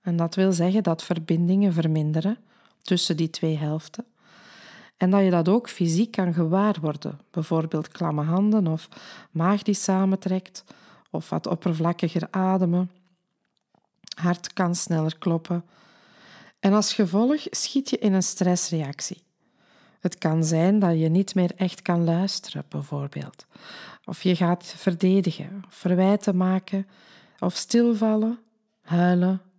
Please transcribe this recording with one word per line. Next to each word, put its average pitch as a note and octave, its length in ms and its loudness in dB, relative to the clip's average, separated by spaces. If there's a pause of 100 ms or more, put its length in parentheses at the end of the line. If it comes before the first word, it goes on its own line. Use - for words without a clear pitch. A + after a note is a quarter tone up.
En E3+ 160 -2
dat E3 180 -2
wil F#3+ 180 4
zeggen F3+ 300 2
dat E3 200 0
verbindingen E3+ 720 2
verminderen D#3+ 640 0 (440)
tussen F3 340 0
die D#3+ 140 -2
twee D#3+ 260 -2
helften. D#3 500 -6 (920)
En F#3 140 2
dat G3 140 6
je F#3+ 60 4
dat E3+ 180 4
ook A3+ 200 2
fysiek F3 420 0
kan F3+ 240 -2
gewaar F#3 460 2
worden. D3+ 400 -6 (100)
Bijvoorbeeld D#3+ 580 -2
klamme D3+ 340 -4
handen G3 440 2
of D#3+ 220 -4 (420)
maag F#3 320 0
die G#3 120 0
samentrekt, F#3+ 880 -2 (460)
of D#3+ 200 -8
wat D#3+ 160 -4
oppervlakkiger E3 840 -2
ademen. F#3 600 0 (1200)
Hart F3 380 -4
kan F3 220 0
sneller D#3+ 440 -2
kloppen. E3+ 460 -2 (960)
En G3 120 4
als G#3 220 2
gevolg A3 560 2
schiet - 400 -4
je - 80 -2
in G3+ 140 2
een F#3+ 100 4
stressreactie. F3 1000 -2 (800)
Het - 180 -4
kan D#3+ 260 0
zijn E3 340 2
dat F3 200 4
je D#3+ 100 2
niet F#3 260 2
meer F3+ 220 2
echt - 260 -4
kan E3+ 220 0
luisteren, E3 640 -2
bijvoorbeeld. C#3+ 800 -10 (580)
Of - 180 -10
je F#3 140 2
gaat F3 400 -2
verdedigen, F#3 920 0
verwijten F#3 680 0
maken, F#3 500 -2 (520)
of F3+ 160 -2
stilvallen, A3+ 840 0 (420)
huilen. F3+ 600 2 (160)